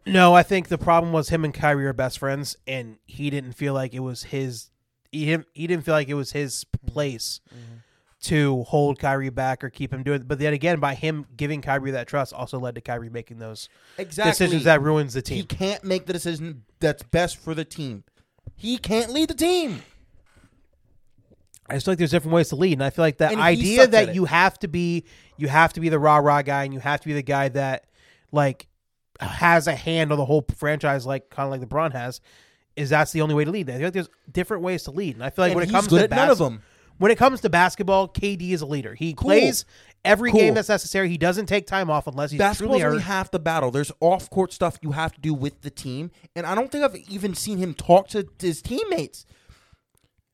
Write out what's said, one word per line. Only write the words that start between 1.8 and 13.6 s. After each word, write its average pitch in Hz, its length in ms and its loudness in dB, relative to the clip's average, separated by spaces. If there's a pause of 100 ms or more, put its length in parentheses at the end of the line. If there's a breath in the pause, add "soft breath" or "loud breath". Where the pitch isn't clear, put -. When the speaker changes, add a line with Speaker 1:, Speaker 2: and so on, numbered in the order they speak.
Speaker 1:
are 131 80 -2
best 127 240 -4
friends, 139 380 -6 (100)
and 123 400 -10
he 143 240 -8
didn't 131 220 -6
feel 139 200 -4
like 131 220 -4
it 127 60 -8
was 127 240 -8
his, 131 460 -8 (400)
he, 151 140 -6
him, 160 300 0
he 156 120 -8
didn't 165 180 -2
feel 160 100 0
like 147 140 0
it 143 60 -6
was 139 180 -6
his 143 320 -6
Speaker 2:
Mm-hmm. - 280 -8
Speaker 1:
place 139 560 -6
Speaker 2:
Mm-hmm. 117 280 -20 (480 loud breath)
Speaker 1:
to 143 400 0
hold 143 340 0
Kyrie 135 320 -2
back 131 340 -4
or 127 60 -10
keep 135 240 -10
him 131 80 -8
doing 143 180 -2
it. 127 80 -12
But 143 100 -4
then 151 140 0
again, 156 260 0
by 139 160 -2
him 156 300 -6 (120)
giving 147 260 -4
Kyrie 135 300 -4
that 123 140 -6
trust 139 280 -4
also 127 240 -10
led 123 160 -8
to 120 80 -14
Kyrie 117 260 -10
making 113 300 -14
those 110 320 -16 (260 soft breath)